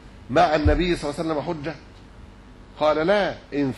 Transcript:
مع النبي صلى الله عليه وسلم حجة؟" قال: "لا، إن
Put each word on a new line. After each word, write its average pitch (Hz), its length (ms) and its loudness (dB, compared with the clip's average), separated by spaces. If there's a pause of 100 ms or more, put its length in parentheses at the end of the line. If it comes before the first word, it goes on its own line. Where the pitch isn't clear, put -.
(300)
مع 156 260 4
النبي 160 400 2
صلى 147 160 -6
الله 143 80 -10
عليه 160 220 -2
وسلم 170 140 -6
حجة؟" 147 200 -8 (1040)
قال: 156 280 2
"لا، 185 280 2 (180)
إن 139 240 0